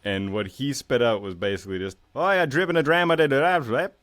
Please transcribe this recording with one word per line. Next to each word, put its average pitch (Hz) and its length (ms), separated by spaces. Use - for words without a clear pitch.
And 98 300
what 104 140
he 139 260
spit 123 280
out 113 200
was 98 140
basically 95 440
just, 92 180
Oh, 160 160
yeah, 185 140
dripping 165 320
a 165 60
dram 165 280
of 165 60
the 156 100
dram, 151 400
right? 139 240